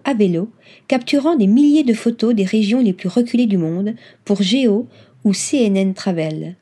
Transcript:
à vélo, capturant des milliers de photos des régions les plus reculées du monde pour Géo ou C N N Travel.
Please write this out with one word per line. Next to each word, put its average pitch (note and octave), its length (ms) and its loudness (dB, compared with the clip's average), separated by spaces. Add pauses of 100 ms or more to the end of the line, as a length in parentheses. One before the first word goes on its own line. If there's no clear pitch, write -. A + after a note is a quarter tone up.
à C#4 80 -2
vélo, G3 380 0 (360)
capturant C#4 500 0
des G#3 100 2
milliers D4 380 4
de A#3 100 2
photos A#3 400 -2
des G3 100 0
régions A3 380 0
les G3 100 2
plus F3+ 160 -6
reculées A#3+ 380 0
du G3 100 0
monde F3 380 -4 (320)
pour G3+ 160 0
Géo A#3 440 0 (380)
ou G3+ 80 2
C - 300 -4
N G3 160 2
N F#3+ 160 0
Travel. D#3+ 680 -6